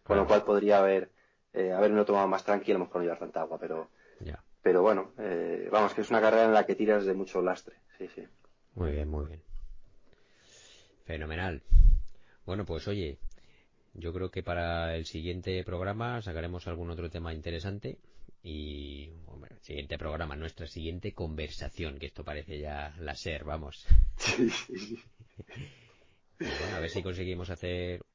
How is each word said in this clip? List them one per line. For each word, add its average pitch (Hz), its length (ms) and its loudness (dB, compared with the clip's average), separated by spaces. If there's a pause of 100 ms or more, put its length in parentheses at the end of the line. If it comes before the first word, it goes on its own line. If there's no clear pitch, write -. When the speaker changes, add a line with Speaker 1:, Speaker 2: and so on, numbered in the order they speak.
Speaker 1:
con 104 120 2
lo 98 60 6
Speaker 2:
Claro. 90 60 2
Speaker 1:
cual 104 160 6
podría 104 340 6
haber, 95 320 4 (420)
eh, 95 200 0
haberme 104 240 4
lo 104 80 4
tomado 101 240 4
más 95 160 0
tranquilo, 101 320 2
a - 20 0
lo 90 80 0
mejor 90 140 -4
no - 40 -2
llevar 85 140 -2
tanta 82 220 -6
agua, 80 180 -6
pero, 80 320 -8 (300)
Speaker 2:
Ya. 82 220 -12 (200)
Speaker 1:
pero 90 200 6
bueno, 95 360 2
eh, 90 540 -4
vamos, 104 200 4
que 110 100 -4
es 101 80 -4
una 113 100 4
carrera 110 240 6
en 110 100 6
la 107 100 6
que 95 120 0
tiras 104 280 2
de 95 100 2
mucho 95 280 -2
lastre, 92 320 -4 (240)
sí, 92 160 -10
sí. - 80 -14 (540)
Speaker 2:
Muy 82 160 -2
bien, 76 160 -4
muy 76 180 -6
bien. 78 160 -16 (1600)
Fenomenal. 80 580 -6 (840)
Bueno, 98 180 -4
pues 85 240 -6
oye, 92 300 -6 (760)
yo 85 180 -10
creo 90 180 -6
que 90 120 -8
para 85 540 -4
el 80 80 -6
siguiente 90 600 -6
programa 107 580 -6
sacaremos 85 440 -8
algún 85 240 -8
otro 85 200 -8
tema 82 240 -8
interesante 85 640 -8 (440)
y, 73 720 -12 (140)
hombre, 71 340 -18
siguiente 71 380 -10
programa, 78 360 -6
nuestra 80 320 -10
siguiente 85 460 -8
conversación, 76 840 -8
que 71 80 -12
esto - 180 -14
parece 73 340 -10
ya 73 400 -8
la 76 160 -8
ser, 78 300 -8
vamos. 76 420 -10 (300)
Speaker 1:
Sí, - 340 2
sí, - 280 -8
sí. 107 200 -10 (1400)
Speaker 2:
Y - 40 -6
bueno, 101 320 -6
a 82 40 -6
ver 80 100 -6
si 95 120 -4
conseguimos 90 480 -6
hacer 90 520 -6 (120)